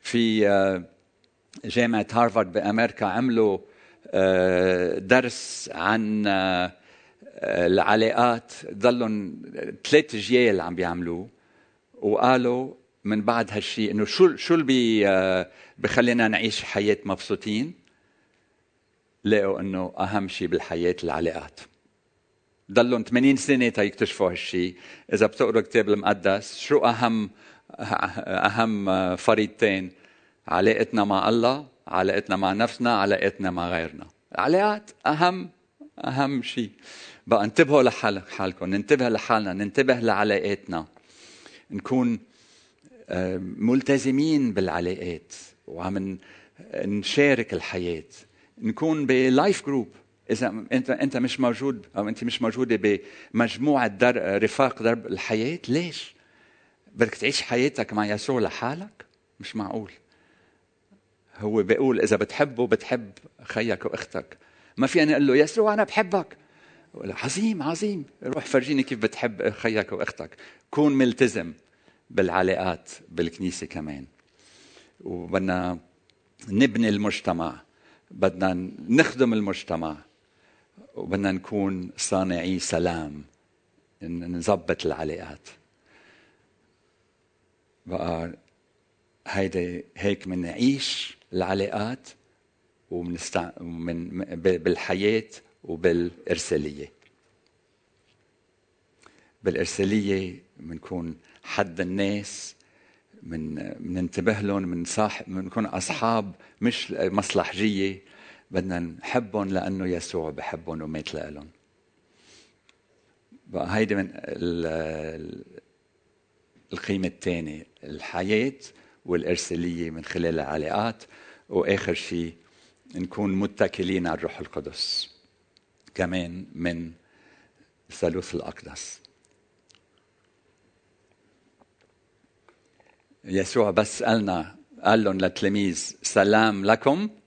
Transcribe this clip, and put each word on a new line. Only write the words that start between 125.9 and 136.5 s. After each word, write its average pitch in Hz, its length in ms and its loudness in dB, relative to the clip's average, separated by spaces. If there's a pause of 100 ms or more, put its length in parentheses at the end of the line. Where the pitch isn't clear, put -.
كمان 87 600 -4
من 85 380 -6 (1000)
الثالوث 87 440 -4
الأقدس. - 640 -10 (4000)
يسوع 98 460 2
بس 107 320 2
قالنا، 101 540 0 (280)
قال 110 200 6
لهم 95 140 0
للتلاميذ: 98 840 0
"سلام 104 640 4